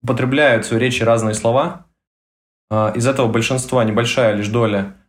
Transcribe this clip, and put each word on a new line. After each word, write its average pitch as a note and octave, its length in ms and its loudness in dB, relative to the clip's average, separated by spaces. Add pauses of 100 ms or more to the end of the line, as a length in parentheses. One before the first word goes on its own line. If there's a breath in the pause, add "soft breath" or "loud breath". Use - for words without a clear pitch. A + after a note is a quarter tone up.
употребляют B2+ 600 2
в - 20 -10
своей A2+ 160 0
речи B2 180 -2
разные A2 320 2
слова. A#2 520 -2 (840)
Э, G#2+ 260 0
из A#2+ 120 0
этого C3+ 200 2
большинства A#2+ 560 0
небольшая A2 520 0
лишь G2+ 140 -4
доля G#2 440 0 (160)